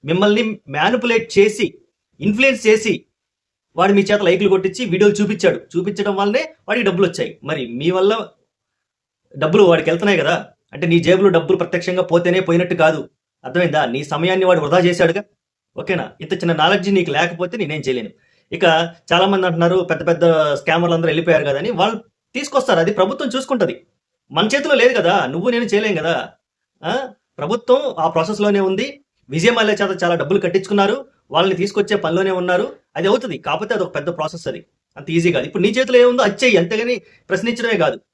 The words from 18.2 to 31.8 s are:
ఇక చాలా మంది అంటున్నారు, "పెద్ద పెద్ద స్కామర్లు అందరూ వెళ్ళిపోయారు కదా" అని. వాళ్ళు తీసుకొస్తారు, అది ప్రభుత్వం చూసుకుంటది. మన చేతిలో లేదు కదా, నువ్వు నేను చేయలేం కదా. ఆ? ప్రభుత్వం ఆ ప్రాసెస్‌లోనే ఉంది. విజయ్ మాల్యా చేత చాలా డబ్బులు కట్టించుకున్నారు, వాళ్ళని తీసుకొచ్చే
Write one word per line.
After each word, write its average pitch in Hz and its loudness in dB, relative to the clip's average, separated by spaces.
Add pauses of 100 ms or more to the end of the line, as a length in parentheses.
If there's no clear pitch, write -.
ఇక 185 -2 (420)
చాలా 180 2
మంది 190 2
అంటున్నారు, 170 2
"పెద్ద 160 -4
పెద్ద 165 0 (300)
స్కామర్లు 170 0
అందరూ 165 0
వెళ్ళిపోయారు 160 2
కదా" 139 -2
అని. 214 -4
వాళ్ళు 214 0 (380)
తీసుకొస్తారు, 254 0
అది 165 0
ప్రభుత్వం 214 -2
చూసుకుంటది. 254 -4 (560)
మన 165 0
చేతిలో 277 0
లేదు 247 4
కదా, 170 2 (100)
నువ్వు 175 -4
నేను 233 -2
చేయలేం 202 0
కదా. 156 -2 (680)
ఆ? 175 -4 (440)
ప్రభుత్వం 233 0 (180)
ఆ 156 0
ప్రాసెస్‌లోనే 202 0
ఉంది. 190 -2 (420)
విజయ్ 165 2
మాల్యా 214 2
చేత 196 -2
చాలా 175 0
డబ్బులు 165 -2
కట్టించుకున్నారు, 196 0 (340)
వాళ్ళని 175 2
తీసుకొచ్చే 202 -2